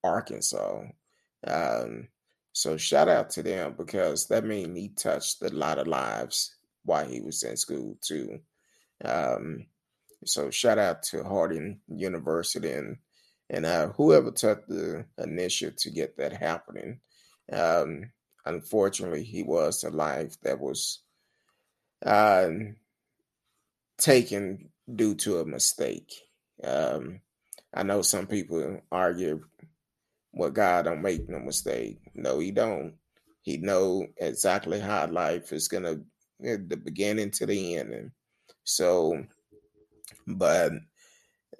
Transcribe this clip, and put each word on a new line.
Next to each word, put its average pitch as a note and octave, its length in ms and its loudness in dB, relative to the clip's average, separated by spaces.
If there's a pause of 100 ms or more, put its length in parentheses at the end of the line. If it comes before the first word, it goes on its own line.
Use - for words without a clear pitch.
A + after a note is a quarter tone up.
Arkansas. G1+ 760 -2 (640)
Um, A#1 640 -2 (460)
so - 260 -2
shout C#3+ 320 6
out - 220 4
to - 100 -4
them F2 340 -4
because E2+ 520 0
that G#2+ 180 2
mean F#2+ 280 -4
he F#2+ 140 -8
touched - 540 -2
a F#2 80 -2
lot D2+ 280 0
of C#2 80 -2
lives C2 680 -2 (300)
while D2 200 2
he B1 140 -8
was - 220 -6
in A#1 120 -6
school A#1+ 460 -4
too. C2+ 400 -6 (640)
Um, B1+ 640 -2 (580)
so - 260 -2
shout A2 280 4
out F2+ 240 2
to - 200 -4
Harding F2 640 -2
University E2 840 -2
and, C2 260 -6 (540)
and, D#2 160 -2
uh, E2+ 220 2
whoever C#3+ 420 8
took G#2+ 360 2
the E2+ 380 -4 (140)
initiative E2 640 -4
to - 100 -4
get D#2 260 -4
that C#2 160 -4
happening. D#2+ 680 -6 (520)
Um, E2 580 2 (360)
unfortunately, F2+ 760 0
he F#2 200 -8
was D#2 420 0
a D#2+ 60 -6
life D#2 500 -2
that - 180 -2
was, - 420 -6 (1080)
uh, G2+ 420 8 (1500)
taken G2+ 720 4 (240)
due G#2+ 220 2
to F#2 240 0
a D#2+ 40 -2
mistake. B1 640 -2 (540)
Um, C#2+ 560 -2 (540)
I F#2 80 -2
know G2+ 200 0
some F#2+ 240 0
people F2 540 -4 (100)
argue, F2 540 0 (880)
"Well, D#2+ 180 -2
God F2+ 360 4
don't E2 160 -2
make F#2 260 -2
no F2 100 -8
mistake." A#1+ 600 -4 (160)
No, C2 240 0
he F2+ 120 -2
don't. G2 480 -2 (440)
He - 160 -4
know F#2+ 480 2 (100)
exactly F2+ 640 0
how G2 260 0
life E2+ 460 -2
is D#2 160 -2
gonna, E2+ 320 -4 (420)
eh, A#2 140 -2 (100)
the - 100 -4
beginning G2+ 560 -2
to - 140 -4
the F#2+ 300 -2
end. A#1+ 180 -6
And A1 160 -12 (540)
so, E2+ 600 2 (1040)
but, F2 460 4 (880)